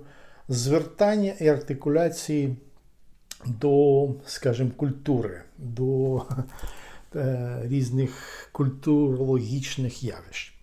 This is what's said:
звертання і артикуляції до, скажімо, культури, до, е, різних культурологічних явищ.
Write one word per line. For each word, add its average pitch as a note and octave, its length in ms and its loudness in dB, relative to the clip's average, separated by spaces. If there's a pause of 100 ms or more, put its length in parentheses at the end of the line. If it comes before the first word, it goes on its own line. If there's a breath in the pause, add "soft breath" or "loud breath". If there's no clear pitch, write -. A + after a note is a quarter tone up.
(500 loud breath)
звертання E3 920 2
і D#3+ 80 2
артикуляції D3 1080 0 (920)
до, C#3 600 4 (180)
скажімо, B2 520 -2
культури, C3 640 -2 (160)
до, C3 640 0 (920 loud breath)
е, B2 480 -2
різних C3 480 0 (400 loud breath)
культурологічних C3 1500 0
явищ. - 600 -10